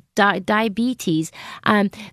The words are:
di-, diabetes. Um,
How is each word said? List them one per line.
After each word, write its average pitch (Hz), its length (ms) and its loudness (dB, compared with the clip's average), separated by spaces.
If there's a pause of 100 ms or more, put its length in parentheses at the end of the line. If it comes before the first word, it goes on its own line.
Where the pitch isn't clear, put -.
(160)
di-, 202 240 4
diabetes. 214 920 0 (340)
Um, 208 260 2 (220)